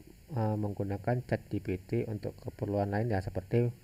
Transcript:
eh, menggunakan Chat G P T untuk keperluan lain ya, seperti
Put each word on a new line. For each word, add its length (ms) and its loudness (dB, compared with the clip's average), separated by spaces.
eh, 320 2
menggunakan 640 0
Chat 240 -2
G 80 -2
P 240 -2
T 240 0
untuk 320 -6
keperluan 560 0
lain 160 2
ya, 160 2
seperti 480 2